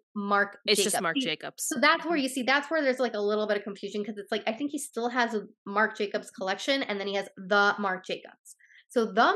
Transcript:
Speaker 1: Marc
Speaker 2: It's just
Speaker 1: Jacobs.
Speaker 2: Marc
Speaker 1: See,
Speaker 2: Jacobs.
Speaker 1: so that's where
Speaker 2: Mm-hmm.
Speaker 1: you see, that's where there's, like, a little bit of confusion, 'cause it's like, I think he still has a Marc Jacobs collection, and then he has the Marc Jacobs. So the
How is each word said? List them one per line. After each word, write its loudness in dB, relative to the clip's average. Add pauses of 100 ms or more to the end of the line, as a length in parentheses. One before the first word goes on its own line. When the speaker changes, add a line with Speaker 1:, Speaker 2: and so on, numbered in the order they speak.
(140)
Speaker 1:
Marc 0
Speaker 2:
It's 4
just 2
Speaker 1:
Jacobs. 0
Speaker 2:
Marc 0
Speaker 1:
See, 0
Speaker 2:
Jacobs. -6
Speaker 1:
so -2
that's 4
where 0
Speaker 2:
Mm-hmm. 0
Speaker 1:
you 0
see, -4
that's 2
where 2
there's, 2
like, 0
a -2
little 0
bit 2
of -10
confusion, -6
'cause -10
it's -6
like, -2
I 0
think -4
he -6
still -4
has 0
a -2 (200)
Marc 2
Jacobs -4
collection, -2
and -4
then -4
he -4
has -2
the 4
Marc -2
Jacobs. -10 (320)
So 2
the -6 (240)